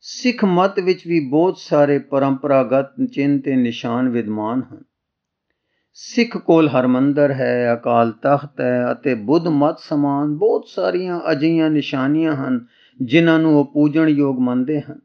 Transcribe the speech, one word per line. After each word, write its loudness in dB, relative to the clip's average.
ਸਿੱਖ -4
ਮਤ 2
ਵਿੱਚ -2
ਵੀ 0
ਬਹੁਤ 0
ਸਾਰੇ 2
ਪਰੰਪਰਾਗਤ 0
ਚਿੰਨ੍ਹ 0
ਤੇ -2
ਨਿਸ਼ਾਨ -2
ਵਿਦਮਾਨ -4
ਹਨ। -20
ਸਿੱਖ -4
ਕੋਲ 4
ਹਰਮੰਦਰ 2
ਹੈ, 0
ਅਕਾਲ 0
ਤਖਤ -2
ਹੈ -2
ਅਤੇ -2
ਬੁੱਧ -2
ਮਤ 0
ਸਮਾਨ -2
ਬਹੁਤ 0
ਸਾਰੀਆਂ -4
ਅਜਿਹੀਆਂ 2
ਨਿਸ਼ਾਨੀਆਂ 0
ਹਨ, -4
ਜਿਨ੍ਹਾਂ 4
ਨੂੰ 4
ਉਹ 2
ਪੂਜਣ 0
ਯੋਗ 0
ਮੰਨਦੇ 0
ਹਨ। -14